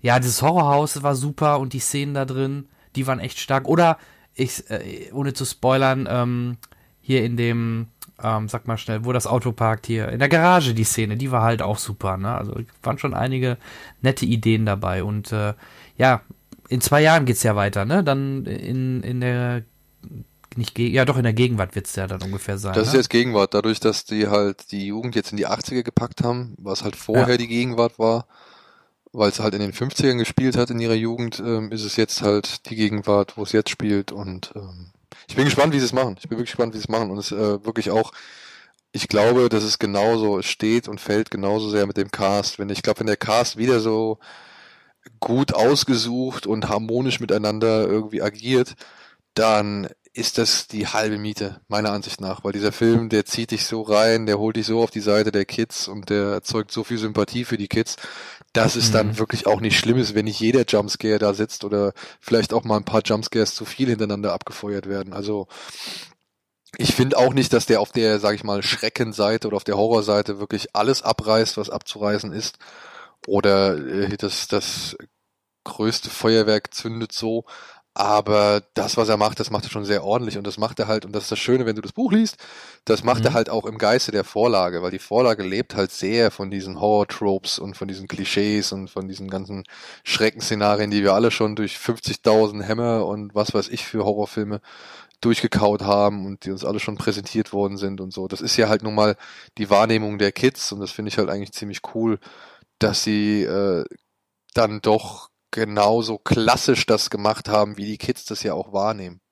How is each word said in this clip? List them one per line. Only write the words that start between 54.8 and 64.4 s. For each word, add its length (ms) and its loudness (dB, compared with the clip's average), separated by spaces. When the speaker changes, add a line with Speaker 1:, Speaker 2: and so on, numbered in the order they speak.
Speaker 2:
auf 80 0
die 100 -6
Seite 300 2
der 140 0
Kids 420 -6
und 240 -10
der 220 2
erzeugt 400 -4
so 100 -4
viel 160 -6
Sympathie 460 -2
für 120 -4
die 120 -6
Kids, 260 -2
dass 220 2
es 160 2
dann 180 4
Speaker 1:
Mhm. 100 -4
Speaker 2:
wirklich 280 -2
auch 140 4
nicht 180 2
schlimm 200 2
ist, 180 0
wenn 80 2
nicht 160 -4
jeder 260 4
Jumpscare 540 0
da 120 4
sitzt 300 -4
oder 300 0
vielleicht 320 0
auch 120 2
mal 140 2
ein 60 -4
paar 200 2
Jumpscares 500 0
zu 100 -10
viel 240 -2
hintereinander 440 -2
abgefeuert 560 -8